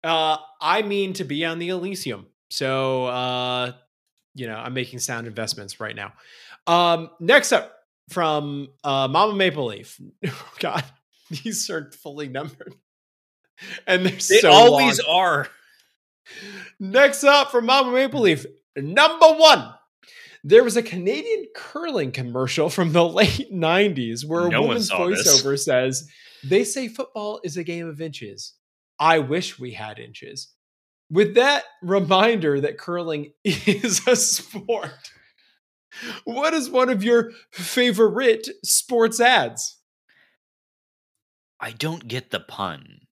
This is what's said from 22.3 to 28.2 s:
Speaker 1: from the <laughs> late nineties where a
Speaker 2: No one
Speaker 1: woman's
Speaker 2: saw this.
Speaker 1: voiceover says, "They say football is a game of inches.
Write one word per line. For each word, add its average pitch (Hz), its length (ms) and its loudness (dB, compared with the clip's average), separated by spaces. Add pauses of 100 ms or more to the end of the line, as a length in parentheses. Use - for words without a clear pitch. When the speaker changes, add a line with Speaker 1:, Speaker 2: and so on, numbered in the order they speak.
Speaker 1:
from 170 220 0
the 170 160 6
<laughs> - 20 -2
late 196 420 0
nineties 160 720 0
where 170 220 -2
a 175 40 0
Speaker 2:
No 127 120 0
one - 80 2
Speaker 1:
woman's 233 200 -2
Speaker 2:
saw 87 180 -2
this. 92 200 0
Speaker 1:
voiceover 135 320 2
says, 131 480 -2 (360)
"They 180 200 0
say 254 240 -6
football 220 560 -12
is 165 140 -10
a 175 60 -8
game 170 240 -10
of 151 140 -14
inches. 113 520 -14 (460)